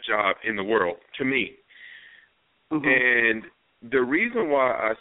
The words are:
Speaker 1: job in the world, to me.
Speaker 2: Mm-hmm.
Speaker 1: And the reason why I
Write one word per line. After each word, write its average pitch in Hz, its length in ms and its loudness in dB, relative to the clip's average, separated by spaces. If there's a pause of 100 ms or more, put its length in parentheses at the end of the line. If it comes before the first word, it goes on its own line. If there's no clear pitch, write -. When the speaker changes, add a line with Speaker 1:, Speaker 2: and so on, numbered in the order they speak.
Speaker 1:
job 107 360 0
in 110 120 -4
the 101 80 -4
world, 98 340 0 (200)
to 139 80 -4
me. 131 260 -2 (1200)
Speaker 2:
Mm-hmm. 151 160 -2
Speaker 1:
And 120 1040 0
the 131 100 2
reason 190 480 -2
why 135 220 2
I 110 300 -2